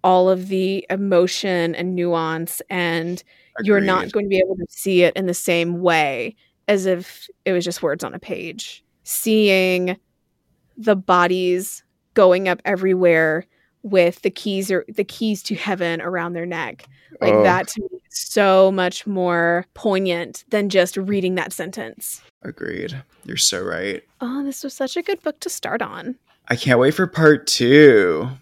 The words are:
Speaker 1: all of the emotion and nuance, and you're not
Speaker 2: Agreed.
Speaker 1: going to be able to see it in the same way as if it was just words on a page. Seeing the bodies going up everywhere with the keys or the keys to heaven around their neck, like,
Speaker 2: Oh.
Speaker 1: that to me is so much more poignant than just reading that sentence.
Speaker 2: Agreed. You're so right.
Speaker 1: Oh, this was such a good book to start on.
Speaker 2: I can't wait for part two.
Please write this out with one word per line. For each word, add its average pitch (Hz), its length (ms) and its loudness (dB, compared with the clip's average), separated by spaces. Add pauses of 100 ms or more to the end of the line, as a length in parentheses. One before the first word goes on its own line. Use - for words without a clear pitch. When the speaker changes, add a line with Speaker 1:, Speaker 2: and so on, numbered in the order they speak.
Speaker 1:
all 185 240 6
of 185 200 0
the 190 420 -2
emotion 185 840 0
and 180 200 -6
nuance, 165 720 -4
and 175 540 -4 (400)
you're 202 180 4
not 185 280 0
Speaker 2:
Agreed. - 40 -12
Speaker 1:
going 208 140 -2
to - 20 -6
be 190 160 0
able 185 120 -4
to 175 120 -8
see 180 360 2
it 165 120 2
in 190 80 -4
the 180 80 -2
same 175 480 -2
way 156 560 0 (300)
as 196 180 0
if 185 440 -4 (180)
it 196 60 0
was 175 120 0
just 175 180 -6
words 160 220 -4
on - 80 -8
a - 60 -14
page. - 680 -14 (200)
Seeing 185 920 2 (800)
the 214 200 2
bodies 180 880 0 (300)
going 185 340 4
up 180 200 0
everywhere 180 800 2 (360)
with 180 380 2
the 196 100 -2
keys 190 400 -6
or 185 180 -2
the 208 160 -4
keys 214 400 -4
to 214 100 -6
heaven 175 480 -4
around 175 320 -6
their 170 120 -6
neck, 165 400 -10 (360)
like, - 100 2
Speaker 2:
Oh. - 100 4
Speaker 1:
that 185 260 2
to 214 120 -10
me 190 80 -10 (220)
is - 80 -12
so 190 520 4
much 185 360 -4
more 175 680 0
poignant 185 800 -4
than 208 180 0
just 180 300 2
reading 185 380 -2
that 180 180 -6
sentence. - 680 -12 (220)
Speaker 2:
Agreed. - 600 -10 (220)
You're - 120 -12
so 92 260 -2
right. 92 400 -6 (180)
Speaker 1:
Oh, 262 240 -6
this 277 180 -8
was 285 120 -12
such 269 220 -6
a 349 60 -6
good - 200 -6
book 302 180 -8
to - 100 -8
start - 320 -6
on. - 340 -10 (320)
Speaker 2:
I - 80 0
can't 127 220 2
wait 135 160 2
for 185 120 0
part 156 400 4
two. 120 840 6 (140)